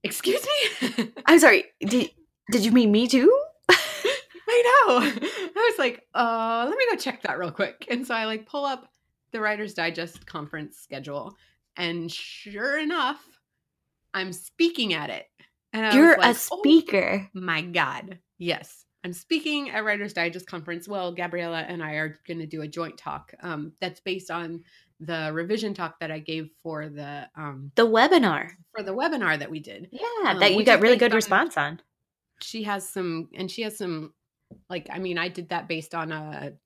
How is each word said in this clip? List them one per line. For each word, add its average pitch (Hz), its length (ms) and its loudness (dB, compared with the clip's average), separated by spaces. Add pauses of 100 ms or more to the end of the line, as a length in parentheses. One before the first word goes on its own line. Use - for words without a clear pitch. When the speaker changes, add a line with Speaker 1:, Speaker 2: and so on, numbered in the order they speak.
Speaker 1:
"Excuse 381 420 -2 (360)
me?" 233 380 -4
<laughs> - 60 -6
Speaker 2:
I'm 311 140 8
sorry. 247 260 8 (140)
Did, 226 320 0 (400)
did 214 140 2
you 226 60 4
mean 226 200 8
me 226 160 4
too? 339 380 6 (100)
<laughs> - 160 -10
Speaker 1:
I 480 1160 2
know. 247 120 6 (560)
I 453 160 4
was 427 80 -6
like, 247 340 -2
"Uh, 226 560 0
let 427 80 -4
me 523 140 2
go 392 60 0
check 254 260 -8
that 147 160 -4
real 175 120 -6
quick." - 380 -6
And 247 160 -4
so 247 80 -6
I, 220 120 -2
like, 220 200 -6
pull 285 200 -6
up 262 260 -6 (400)
the 233 80 -8
Writer's 208 340 -4
Digest 165 540 -6
conference 151 500 -12
schedule, 139 580 -12 (400)
and 170 360 -6
sure 220 680 -8
enough, 302 460 -4 (880)
I'm 190 200 -6
speaking 254 600 -2
at 147 160 -6
it. - 180 -12 (440)
And 220 140 -4
I 214 100 4
Speaker 2:
You're 311 220 10
Speaker 1:
was - 80 2
Speaker 2:
a - 40 6
Speaker 1:
like, 226 80 0 (140)
"Oh 370 100 -6
Speaker 2:
speaker. 202 720 4
Speaker 1:
my 175 280 -4
God. 175 560 -4 (220)
Yes. - 460 -8 (180)
I'm 180 100 -10
speaking 302 560 -6
at 214 140 -6
Writer's 208 300 -4
Digest 170 340 -4
conference." 170 400 -10
Well, 185 260 -6
Gabriella 170 480 -6
and 170 220 -10
I 156 100 -8
are 156 340 -6
gonna 165 200 -10
do 156 160 -10
a 151 40 -10
joint 160 300 -10
talk, 147 440 -14
um, 160 380 -10
that's 180 200 -8
based 185 320 -8
on 165 320 -8 (360)
the 160 320 -6
revision 202 440 -4
talk 165 240 -8
that 160 100 -8
I 156 100 -8
gave 160 300 -8 (140)
for 156 260 -8
the, 143 460 -12
um, 143 400 -12
Speaker 2:
The 233 120 6
webinar. 226 600 4 (260)
Speaker 1:
for 220 80 -10
the 190 120 -6
webinar 247 420 0
that 143 140 -8
we 156 80 -8
did. 113 320 -16
Speaker 2:
Yeah, 247 100 -12 (240)
Speaker 1:
Um, 185 140 2
Speaker 2:
that 196 120 8
you 196 60 4
Speaker 1:
which 214 80 4
Speaker 2:
got 226 120 8
Speaker 1:
is 180 40 4
Speaker 2:
really 233 140 8
Speaker 1:
based 220 60 -2
Speaker 2:
good 240 100 4
Speaker 1:
on 220 40 0
Speaker 2:
response 247 400 0
on. 151 260 -4 (600)
Speaker 1:
She 220 220 -12
has 202 260 -6
some, 170 460 -6
and 185 140 -8
she 233 120 -10
has 214 160 -8
some, 165 360 -8 (560)
like, 175 220 -10
I - 80 -10
mean, 180 180 -6
I 170 120 -4
did 175 200 -12
that 170 180 -6
based 160 280 -8
on 165 160 -6
a 151 420 -12 (120)